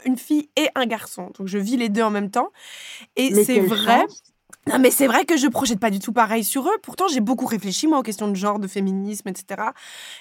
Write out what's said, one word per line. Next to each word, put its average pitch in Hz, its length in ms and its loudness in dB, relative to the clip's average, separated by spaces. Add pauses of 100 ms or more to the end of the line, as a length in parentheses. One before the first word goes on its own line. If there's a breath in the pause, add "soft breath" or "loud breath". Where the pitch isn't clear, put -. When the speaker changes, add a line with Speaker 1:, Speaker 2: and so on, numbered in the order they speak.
Speaker 1:
une 254 100 2
fille 294 400 -2
et 302 200 2
un 262 100 0
garçon. 208 540 -8
Donc, 190 80 -6
je 196 100 -4
vis 208 180 -2
les 233 140 0
deux 214 140 0
en 214 80 2
même 202 180 -2
temps. 254 220 -2 (640 loud breath)
Et 262 160 2
Speaker 2:
Mais 208 120 6
Speaker 1:
c'est 254 120 2
Speaker 2:
quelle 196 100 4
Speaker 1:
vrai. 220 360 4
Speaker 2:
chance. - 200 -4 (440)
Speaker 1:
Non, 254 140 2
mais 254 120 8
c'est 277 160 4
vrai 240 180 4
que 339 100 2
je 269 120 2
projette 233 320 0
pas 226 100 2
du 196 100 -2
tout 214 140 -8
pareil 226 320 2
sur 269 220 -2
eux. 427 140 0
Pourtant, - 280 -2
j'ai 262 100 0
beaucoup 247 260 0
réfléchi, 202 400 -4
moi, 311 140 4
aux 254 40 -2
questions 214 260 -4
de 202 60 -2
genre, 208 240 -2
de 196 80 -6
féminisme, 196 600 -4
et 190 80 -6
cetera. 214 380 -8 (480 loud breath)